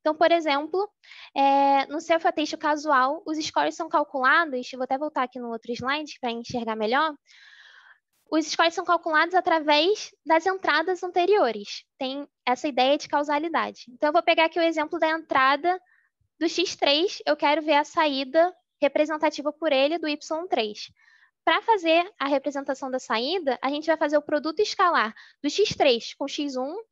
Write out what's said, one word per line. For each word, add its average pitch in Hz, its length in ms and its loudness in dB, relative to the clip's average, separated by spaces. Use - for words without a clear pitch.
Então, 311 140 0
por 320 160 4
exemplo, 320 580 0
é, 277 500 4
no 285 140 -6
self-attention 330 580 -2
casual, 294 680 0
os 311 180 -4
scores 311 300 0
são - 140 -8
calculados, 285 840 0
vou 254 120 -6
até 262 120 -2
voltar 294 280 -2
aqui 247 160 -10
no 240 100 -8
outro 226 220 -8
slide 277 480 -6
pra 240 100 -4
enxergar 233 460 -6
melhor, 254 360 0
os 311 160 0
scores 330 280 0
são 359 100 -6
calculados 339 500 0
através 330 760 2
das 320 220 2
entradas 349 560 -2
anteriores. 349 800 0
Tem 277 260 -8
essa 254 220 -2
ideia 262 280 2
de - 120 -8
causalidade. 294 800 -2
Então, 269 220 -2
eu - 20 -4
vou 330 100 2
pegar 330 220 4
aqui 330 160 -2
o - 20 2
exemplo 320 380 0
da 320 80 2
entrada 311 680 0
do 320 100 0
x 339 280 -2
três, 320 500 0
eu 294 100 2
quero 302 260 0
ver 302 120 2
a 294 100 4
saída 302 680 0
representativa 302 720 0
por 311 200 -2
ele 285 260 2
do 320 80 -4
y 311 400 -6
três. 226 400 -4
Pra 339 180 2
fazer 349 560 2
a 269 80 -4
representação 277 640 -4
da 254 80 -4
saída, 262 640 -2
a 262 80 -2
gente 294 160 -6
vai 320 100 2
fazer 302 220 0
o 294 40 0
produto 302 360 -4
escalar 320 560 2
do 285 80 -2
x - 280 0
três 269 380 2
com 277 120 -8
x 285 300 -6
um 269 180 -6